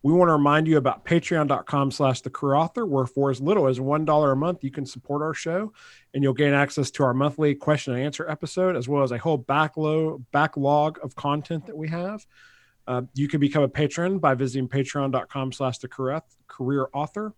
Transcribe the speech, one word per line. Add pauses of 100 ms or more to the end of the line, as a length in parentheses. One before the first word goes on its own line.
we
wanna
remind
you
about
patreon
dot
com
slash
the
career
author,
where
for
as
little
as
one
dollar
a
month,
you
can
support
our
show, (420)
and
you'll
gain
access
to
our
monthly
question
and
answer
episode,
as
well
as
a
whole
backlo-, (100)
backlog
of
content
that
we
have. (600)
Uh, (140)
you
can
become
a
patron
by
visiting
patreon
dot
com
slash
the
career
author.